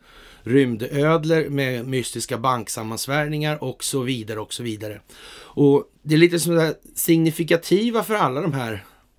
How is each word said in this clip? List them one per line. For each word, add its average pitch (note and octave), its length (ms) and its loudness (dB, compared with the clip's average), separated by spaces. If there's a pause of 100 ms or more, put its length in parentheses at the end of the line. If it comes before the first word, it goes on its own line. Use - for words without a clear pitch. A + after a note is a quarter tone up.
(420)
rymdödlor C#3+ 1080 2
med C3 380 -2
mystiska B2 520 -4
banksammansvärjningar C3+ 1300 -4
och - 200 -8
så C#3 160 -2
vidare A2+ 400 -6
och G#2 140 -10
så - 80 -10
vidare. G#2+ 380 -8 (380)
Och C#3+ 460 2 (180)
det D3+ 120 0
är D3+ 40 6
lite E3+ 220 4
som E3+ 140 0
det E3 80 4
här D#3 120 0 (200)
signifikativa E3+ 1080 2
för A3 120 -2
alla D3 260 0
de F3 120 -2
här A2+ 320 -6 (340)